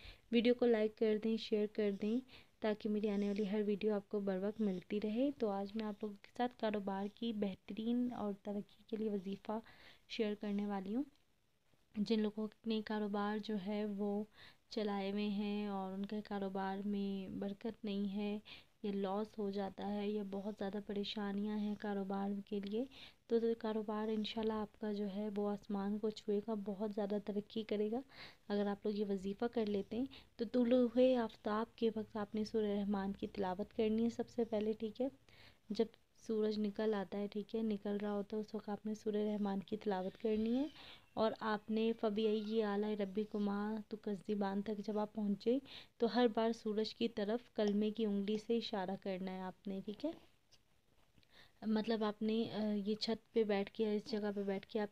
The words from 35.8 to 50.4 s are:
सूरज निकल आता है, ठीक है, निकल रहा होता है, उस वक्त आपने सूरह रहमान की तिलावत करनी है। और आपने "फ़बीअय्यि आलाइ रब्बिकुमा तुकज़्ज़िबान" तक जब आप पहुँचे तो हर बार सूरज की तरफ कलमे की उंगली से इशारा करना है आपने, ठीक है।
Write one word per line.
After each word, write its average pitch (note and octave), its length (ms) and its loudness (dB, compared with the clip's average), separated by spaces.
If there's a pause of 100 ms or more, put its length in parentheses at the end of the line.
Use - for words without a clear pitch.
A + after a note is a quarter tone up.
सूरज G#3+ 340 2
निकल G#3+ 360 0
आता G3+ 240 -2
है, G#3 100 -2
ठीक G3+ 260 -6
है, A3+ 100 0
निकल G#3 340 0
रहा G#3 140 -2
होता G3+ 240 -2
है, G#3+ 60 -2
उस G#3+ 120 -10
वक्त G#3 160 -6
आपने G#3+ 240 -4
सूरह G#3 300 0
रहमान G3+ 440 0
की G#3+ 100 -4
तिलावत F#3+ 380 -2
करनी A3 400 2
है। D4 140 0 (460)
और A3 180 2 (100)
आपने A3 380 0 (120)
"फ़बीअय्यि A3 720 2
आलाइ G#3 280 2
रब्बिकुमा G3+ 640 0 (320)
तुकज़्ज़िबान" G3+ 720 -2
तक G#3 180 -4
जब G#3 180 -2
आप G#3+ 180 -2
पहुँचे G#3+ 440 2 (400)
तो A#3 80 6
हर B3 280 6
बार A3+ 180 4
सूरज G#3+ 400 -2
की A#3 200 0
तरफ G#3+ 420 0
कलमे G#3+ 340 4
की A3 160 0
उंगली G3+ 340 2
से A#3 180 0
इशारा G3 460 -2
करना F#3+ 260 -2
है F#3 140 -6
आपने, F#3+ 380 -6
ठीक G#3 220 -8
है। E4 80 0 (1500)